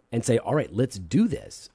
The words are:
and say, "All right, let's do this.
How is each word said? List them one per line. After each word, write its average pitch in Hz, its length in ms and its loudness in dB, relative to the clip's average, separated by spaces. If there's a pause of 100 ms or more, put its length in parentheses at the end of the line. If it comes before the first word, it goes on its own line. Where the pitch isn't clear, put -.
(100)
and 226 140 0
say, 117 140 4
"All 120 160 0
right, 147 180 0
let's 110 260 -2
do 131 300 2
this. - 460 -8